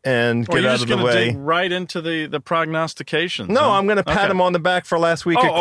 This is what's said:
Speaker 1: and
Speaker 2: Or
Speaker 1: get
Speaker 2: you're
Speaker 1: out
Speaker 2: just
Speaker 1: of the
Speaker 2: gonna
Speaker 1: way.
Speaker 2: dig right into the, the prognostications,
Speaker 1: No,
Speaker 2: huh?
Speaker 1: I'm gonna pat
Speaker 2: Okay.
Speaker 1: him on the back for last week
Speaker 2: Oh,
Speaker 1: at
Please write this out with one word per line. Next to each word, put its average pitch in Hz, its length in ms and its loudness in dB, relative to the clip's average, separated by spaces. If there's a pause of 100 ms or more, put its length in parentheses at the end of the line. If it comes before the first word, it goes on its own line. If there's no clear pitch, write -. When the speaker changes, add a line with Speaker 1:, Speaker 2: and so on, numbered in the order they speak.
Speaker 1:
and 120 460 0
Speaker 2:
Or 170 60 0
Speaker 1:
get - 80 2
Speaker 2:
you're 127 80 2
Speaker 1:
out - 20 2
Speaker 2:
just 123 100 0
Speaker 1:
of 117 60 -4
the 120 60 2
Speaker 2:
gonna 107 100 0
Speaker 1:
way. 117 240 2
Speaker 2:
dig 120 80 -4
right 165 340 -2
into 180 300 -6
the, 160 240 -4
the 147 160 -6
prognostications, 160 1080 -4
Speaker 1:
No, 220 140 2
Speaker 2:
huh? 277 100 4
Speaker 1:
I'm 196 160 2
gonna 202 160 2
pat 175 200 0
Speaker 2:
Okay. 196 80 0
Speaker 1:
him 185 100 2
on 180 100 4
the 175 80 0
back 180 240 0
for 170 160 -2
last 165 260 0
week 170 160 2
Speaker 2:
Oh, 254 40 4
Speaker 1:
at 220 160 2